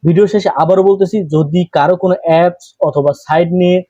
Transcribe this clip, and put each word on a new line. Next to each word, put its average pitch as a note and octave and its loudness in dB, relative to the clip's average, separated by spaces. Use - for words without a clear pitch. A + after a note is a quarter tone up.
ভিডিও E3+ 2
শেষে G3+ -2
আবারও F#3 2
বলতেছি, G3 0
যদি D#3 0
কারো D#3 0
কোনো F3+ -2
অ্যাপস E3+ 0
অথবা D3 0
সাইট E3 -2
নিয়ে F3+ 0